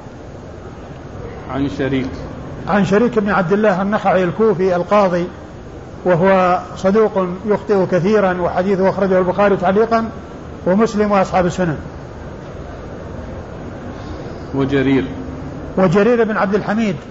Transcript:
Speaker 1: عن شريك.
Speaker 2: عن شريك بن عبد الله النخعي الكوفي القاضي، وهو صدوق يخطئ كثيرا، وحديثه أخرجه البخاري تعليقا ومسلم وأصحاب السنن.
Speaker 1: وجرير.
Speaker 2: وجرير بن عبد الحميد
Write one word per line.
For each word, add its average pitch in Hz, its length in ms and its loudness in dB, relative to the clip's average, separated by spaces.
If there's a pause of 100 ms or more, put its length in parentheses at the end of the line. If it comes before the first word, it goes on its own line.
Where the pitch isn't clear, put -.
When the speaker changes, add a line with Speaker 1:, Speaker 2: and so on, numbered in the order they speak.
(1500)
Speaker 1:
عن 139 140 0
شريك. 135 420 -2 (580)
Speaker 2:
عن 196 160 4
شريك 214 340 4
بن 202 120 0
عبد 180 220 2
الله 202 300 4
النخعي 190 420 2
الكوفي 185 520 2
القاضي، 180 500 2 (800)
وهو 180 560 4 (160)
صدوق 196 500 2 (200)
يخطئ 196 400 2
كثيرا، 185 540 2
وحديثه 185 480 2
أخرجه 190 300 2
البخاري 185 380 4
تعليقا 226 520 2 (580)
ومسلم 208 460 2
وأصحاب 190 340 2
السنن. 170 320 -2 (2750)
Speaker 1:
وجرير. 135 500 2 (720)
Speaker 2:
وجرير 202 480 4
بن 208 120 -2
عبد 196 180 0
الحميد 202 420 0 (140)